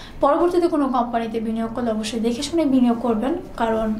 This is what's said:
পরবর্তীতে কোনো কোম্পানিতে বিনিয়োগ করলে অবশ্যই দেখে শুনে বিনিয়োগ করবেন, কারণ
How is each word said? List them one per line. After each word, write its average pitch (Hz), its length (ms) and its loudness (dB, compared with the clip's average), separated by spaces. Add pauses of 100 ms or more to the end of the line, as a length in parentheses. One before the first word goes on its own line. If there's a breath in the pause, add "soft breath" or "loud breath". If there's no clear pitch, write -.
(200 loud breath)
পরবর্তীতে 339 480 4
কোনো 294 200 0
কোম্পানিতে 233 520 -2
বিনিয়োগ 226 340 -4
করলে 240 160 -2
অবশ্যই 214 300 -4
দেখে 233 220 -2
শুনে 320 220 0
বিনিয়োগ 247 360 4
করবেন, 240 340 0 (220)
কারণ 220 440 0